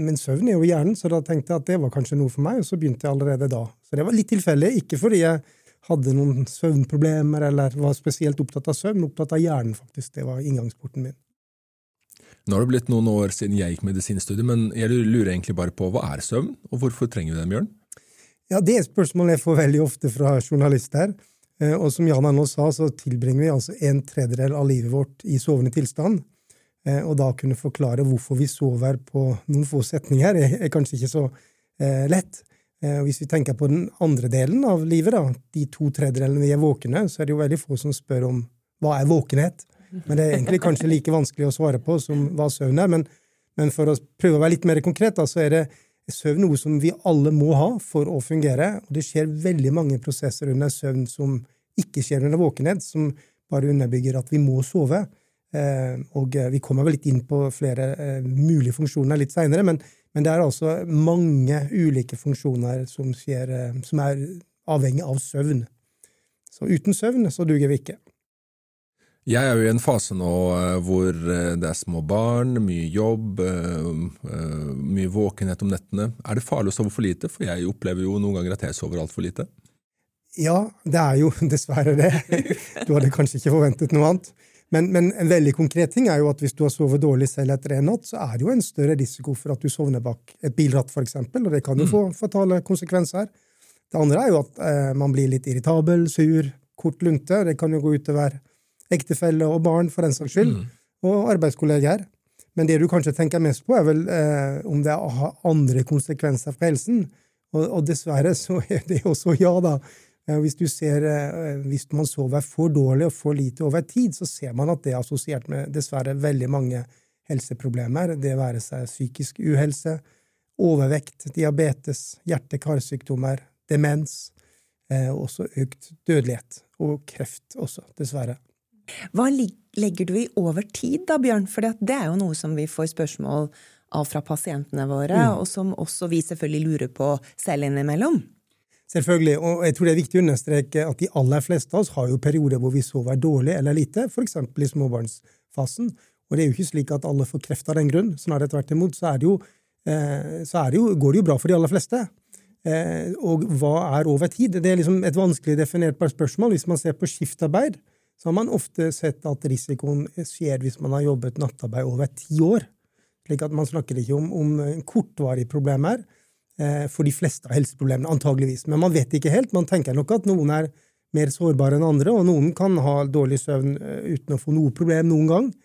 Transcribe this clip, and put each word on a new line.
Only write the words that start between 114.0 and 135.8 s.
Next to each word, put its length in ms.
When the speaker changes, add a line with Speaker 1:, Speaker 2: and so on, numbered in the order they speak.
Speaker 1:
så 140
ser 260
man 160
at 140
det 100
er 80
assosiert 480
med 240
dessverre 420
veldig 360
mange 340
helseproblemer. 920
Det 160
være 240
seg 260
psykisk 540
uhelse, 600
overvekt, 760
diabetes, 920
hjerte-karsykdommer, 1120
demens, 640
eh, 200
og 180
også 180
økt 360
dødelighet 560
og 260
kreft 500
også, 280
dessverre. 420
Speaker 3:
Hva 180
lig-, 260
legger 300
du 100
i 200
over 260
tid 440
da, 120
Bjørn? 280
For 140
det, 200
det 140
er 140
jo 80
noe 180
som 220
vi 100
får 280
spørsmål 560
av 160
fra 120
pasientene 680
våre, 280
Speaker 2:
Mm. 220
Speaker 3:
og 80
som 280
også 360